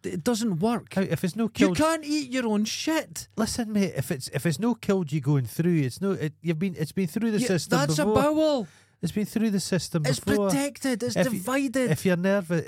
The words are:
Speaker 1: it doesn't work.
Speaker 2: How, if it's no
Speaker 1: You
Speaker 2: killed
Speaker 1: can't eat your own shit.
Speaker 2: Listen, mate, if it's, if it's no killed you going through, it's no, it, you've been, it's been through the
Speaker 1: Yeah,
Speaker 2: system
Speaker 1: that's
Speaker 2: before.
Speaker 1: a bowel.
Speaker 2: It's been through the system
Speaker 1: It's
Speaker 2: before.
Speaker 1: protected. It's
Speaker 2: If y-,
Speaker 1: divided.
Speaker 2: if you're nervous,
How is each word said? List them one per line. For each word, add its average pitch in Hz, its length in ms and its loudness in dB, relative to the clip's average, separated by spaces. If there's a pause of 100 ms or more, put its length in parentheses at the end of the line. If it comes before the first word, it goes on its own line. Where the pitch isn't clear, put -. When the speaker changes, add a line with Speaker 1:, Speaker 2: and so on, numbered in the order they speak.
Speaker 1:
it 185 180 -6
doesn't 220 360 0
work. 220 340 -2
Speaker 2:
How, 190 100 0
if 165 220 -2
it's 170 120 -2
no 226 80 0
Speaker 1:
You 208 60 0
Speaker 2:
killed 180 280 4
Speaker 1:
can't 311 260 2
eat 294 260 -2
your 247 180 -2
own 214 180 2
shit. 302 720 -4
Speaker 2:
Listen, 220 360 -2
mate, 202 240 2
if - 140 -2
it's, 135 240 -6
if 147 100 -4
it's 160 140 0
no 226 160 2
killed 190 360 0
you 156 120 -2
going 135 240 2
through, 170 300 0
it's 135 260 0
no, 196 100 0
it, 151 300 -4
you've 160 160 -2
been, 185 200 -2
it's 151 140 -4
been 190 140 0
through 226 240 -2
the 214 100 2
Speaker 1:
Yeah, 254 60 0
Speaker 2:
system 190 320 2
Speaker 1:
that's 202 180 2
Speaker 2:
before. 208 160 2
Speaker 1:
a - 20 4
bowel. 294 540 2 (320)
Speaker 2:
It's 165 120 -4
been 208 140 -2
through 220 240 0
the 196 100 0
system 175 440 -2
Speaker 1:
It's 247 160 0
Speaker 2:
before. 202 300 2
Speaker 1:
protected. 269 520 -2
It's 240 140 -4
Speaker 2:
If 220 120 2
y-, 233 40 -4
Speaker 1:
divided. 254 600 0
Speaker 2:
if - 120 -2
you're 180 120 4
nervous, 175 520 0